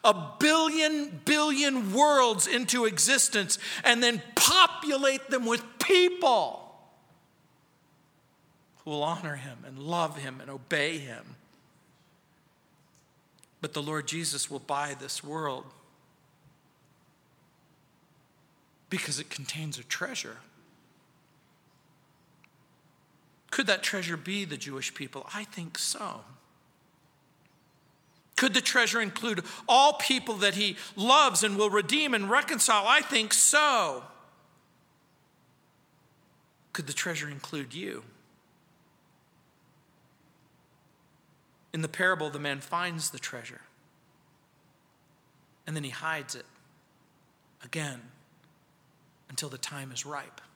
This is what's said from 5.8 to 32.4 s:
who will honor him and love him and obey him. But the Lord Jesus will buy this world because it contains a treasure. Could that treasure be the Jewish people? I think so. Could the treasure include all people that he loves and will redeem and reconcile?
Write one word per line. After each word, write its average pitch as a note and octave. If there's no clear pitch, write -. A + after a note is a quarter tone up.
who D#3
will D3
honor E3
him C3
and C3+
love D#3
him C3+
and C3
obey D3
him. B2+
But D3+
the D3+
Lord D3
Jesus D3
will C#3+
buy C#3+
this C3+
world C#3+
because D3+
it D#3+
contains D3
a B2
treasure. F3+
Could -
that G3
treasure E3+
be F#3+
the D3
Jewish C3+
people? -
I G#3
think E3+
so. -
Could B3+
the B3+
treasure A#3
include G3+
all C4+
people B3
that G3
he G3
loves A#3+
and G3+
will G#3
redeem A#3+
and G3
reconcile? A#3